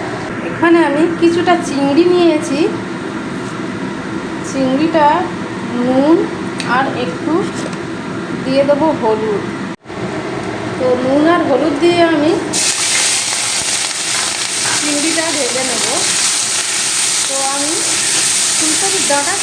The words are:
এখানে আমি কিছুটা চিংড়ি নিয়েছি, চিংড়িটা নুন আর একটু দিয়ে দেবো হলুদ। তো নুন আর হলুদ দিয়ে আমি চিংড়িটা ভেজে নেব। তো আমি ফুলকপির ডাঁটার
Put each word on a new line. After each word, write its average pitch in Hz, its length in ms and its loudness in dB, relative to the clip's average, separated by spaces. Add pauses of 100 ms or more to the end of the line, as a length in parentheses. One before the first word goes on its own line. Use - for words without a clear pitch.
(500)
এখানে 339 280 4 (100)
আমি 285 140 2 (200)
কিছুটা 339 320 2 (140)
চিংড়ি 277 360 2 (100)
নিয়েছি, 311 460 2 (1900)
চিংড়িটা 294 580 2 (760)
নুন 277 320 6 (580)
আর 269 100 2 (200)
একটু 285 280 -4 (1120)
দিয়ে 269 240 2
দেবো 294 180 4 (140)
হলুদ। 214 420 0 (1300)
তো 254 80 0 (180)
নুন 277 200 4 (100)
আর 349 160 2
হলুদ 285 340 2
দিয়ে 349 160 4 (140)
আমি 302 180 4 (2500)
চিংড়িটা 302 460 0 (100)
ভেজে 254 340 0
নেব। 226 160 -2 (1400)
তো 269 80 -4 (180)
আমি 285 180 -2 (840)
ফুলকপির 320 520 0
ডাঁটার 285 340 0